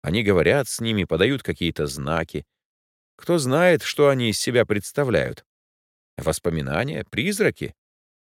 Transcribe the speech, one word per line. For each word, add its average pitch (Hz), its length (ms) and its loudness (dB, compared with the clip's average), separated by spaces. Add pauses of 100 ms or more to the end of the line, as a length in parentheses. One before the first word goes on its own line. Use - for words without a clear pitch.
Они 95 200 -2
говорят 101 460 2
с - 120 -8
ними, 110 240 0
подают 104 380 0
какие-то 80 440 -4
знаки. 73 580 -6 (720)
Кто 170 220 -2
знает, 151 440 4
что - 260 4
они 123 220 2
из 98 80 -2
себя 120 280 2
представляют? 104 800 -2 (720)
Воспоминания? 78 920 -4
Призраки? 180 680 -2 (640)